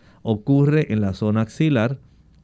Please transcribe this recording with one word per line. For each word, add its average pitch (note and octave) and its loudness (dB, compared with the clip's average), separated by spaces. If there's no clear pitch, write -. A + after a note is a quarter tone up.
ocurre C#3+ 0
en G#2+ 0
la G2 -2
zona G#2+ -2
axilar B2+ -2